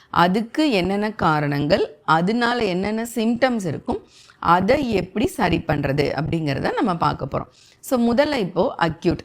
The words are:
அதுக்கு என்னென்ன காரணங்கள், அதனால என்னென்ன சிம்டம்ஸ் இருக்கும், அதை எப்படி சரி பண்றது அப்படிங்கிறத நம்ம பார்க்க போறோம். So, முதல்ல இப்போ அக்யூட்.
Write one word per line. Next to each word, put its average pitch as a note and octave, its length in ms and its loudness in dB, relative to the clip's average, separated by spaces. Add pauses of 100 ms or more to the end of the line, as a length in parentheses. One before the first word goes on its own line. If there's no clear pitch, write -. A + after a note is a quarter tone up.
(100)
அதுக்கு A3 600 2
என்னென்ன G3+ 420 0
காரணங்கள், D3+ 920 0
அதனால A#3 600 2
என்னென்ன G#3 500 -2
சிம்டம்ஸ் A#3 520 0
இருக்கும், - 320 -2 (400)
அதை A3+ 540 2
எப்படி G#3+ 340 0
சரி E3+ 320 0
பண்றது C#3+ 580 0
அப்படிங்கிறத D#3 580 -2
நம்ம A#3 220 0
பார்க்க D3 300 -2
போறோம். - 220 -6 (320)
So, A#3 340 0
முதல்ல D4 200 2
இப்போ F#3 480 -2
அக்யூட். E3 420 0